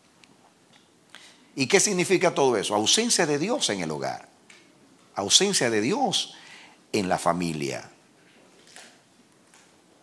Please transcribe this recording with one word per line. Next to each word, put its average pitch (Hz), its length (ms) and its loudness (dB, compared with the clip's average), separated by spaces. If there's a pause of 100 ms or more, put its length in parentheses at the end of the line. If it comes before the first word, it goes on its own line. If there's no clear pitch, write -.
(1600)
¿Y 135 100 0
qué 190 140 6
significa 180 520 2
todo 135 240 2
eso? 101 200 0
Ausencia 185 500 2
de 147 140 0
Dios 220 300 -2
en 98 100 -4
el 80 100 -6
hogar, 67 380 -8 (880)
ausencia 135 540 2
de 110 100 0
Dios 196 560 -2 (560)
en 101 160 0
la 85 100 2
familia. 78 720 -4 (2250)